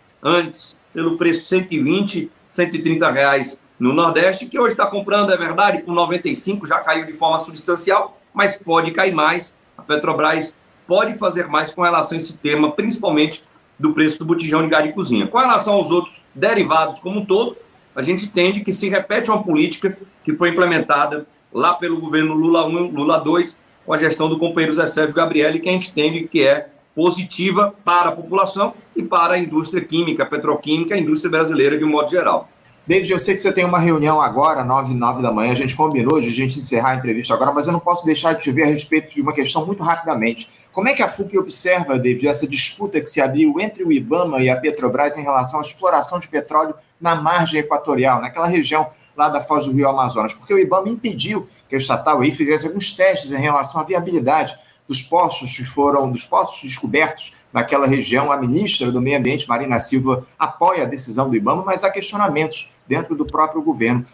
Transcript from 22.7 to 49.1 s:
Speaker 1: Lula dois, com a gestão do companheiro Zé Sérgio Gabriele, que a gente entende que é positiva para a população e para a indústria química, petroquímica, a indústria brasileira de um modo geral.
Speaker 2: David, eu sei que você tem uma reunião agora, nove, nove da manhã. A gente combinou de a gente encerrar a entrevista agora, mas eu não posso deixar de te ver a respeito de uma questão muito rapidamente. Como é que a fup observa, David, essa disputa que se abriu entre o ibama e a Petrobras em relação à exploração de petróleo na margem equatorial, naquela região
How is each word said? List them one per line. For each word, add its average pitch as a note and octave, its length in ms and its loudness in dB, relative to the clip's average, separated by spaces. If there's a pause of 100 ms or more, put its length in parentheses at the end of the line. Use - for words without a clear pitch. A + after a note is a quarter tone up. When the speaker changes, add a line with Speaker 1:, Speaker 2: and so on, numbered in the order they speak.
Speaker 1:
Lula D3+ 280 0
dois, E3+ 380 -2 (260)
com D3+ 100 -4
a D#3 40 0
gestão D#3 320 0
do E3 80 -2
companheiro D#3+ 380 2
Zé E3 100 2
Sérgio D#3 300 0
Gabriele, E3 440 2
que D#3+ 80 -4
a F#3 40 2
gente F#3 180 -2
entende D#3+ 380 -2
que D#3 160 2
é C#3+ 260 4 (260)
positiva F3+ 800 0 (100)
para F3 260 2
a - 20 -4
população F#3+ 640 -2 (200)
e D#3+ 60 -4
para F3 320 2
a F3+ 60 2
indústria D#3+ 440 -2
química, D#3 440 -2
petroquímica, D3+ 640 -2
a G3+ 60 0
indústria D3+ 320 0
brasileira D3+ 440 2
de D3+ 80 0
um D#3 60 2
modo D3 220 0
geral. B2 360 0 (380)
Speaker 2:
David, F#3 260 2
eu F3+ 80 0
sei G3 160 2
que F#3+ 60 -2
você G3 120 2
tem F#3 100 0
uma F3+ 140 2
reunião D#3 420 4
agora, C3+ 440 2
nove, B2+ 320 0
nove B2 260 0
da A#2 100 0
manhã. A2 200 0
A B2 40 2
gente B2+ 200 -2
combinou D3+ 440 2
de A#2+ 100 -2
a - 20 -4
gente C3 260 -2
encerrar C3 340 0
a B2+ 40 0
entrevista B2 380 -2
agora, C3 180 2
mas D3 160 0
eu F3 60 0
não E3+ 60 0
posso F3 260 0
deixar D#3+ 280 2
de D#3 80 -4
te C#3+ 100 -2
ver D3+ 120 2
a - 20 4
respeito D3+ 480 0
de C#3+ 80 -4
uma D3 120 -2
questão D#3 320 -2
muito F#3+ 180 -6
rapidamente. A#2+ 640 -2 (240)
Como G3 160 -2
é F#3 40 2
que A3 100 0
a G3 40 0
fup G3 300 -4
observa, F3 600 0
David, B2+ 280 0
essa C#3+ 200 0
disputa - 520 -2
que - 60 -6
se - 160 0
abriu C#3+ 380 2
entre G#3 240 -4
o E3 80 0
ibama C#3+ 500 0
e C3 80 4
a B2+ 80 2
Petrobras C#3+ 580 0
em D3+ 60 -10
relação C#3 380 0
à - 20 -4
exploração F3 580 0
de - 80 -12
petróleo D#3 460 -2 (260)
na E3+ 160 0
margem D#3+ 440 0
equatorial, C3+ 600 2
naquela B2+ 280 -4
região D#3 400 0 (280)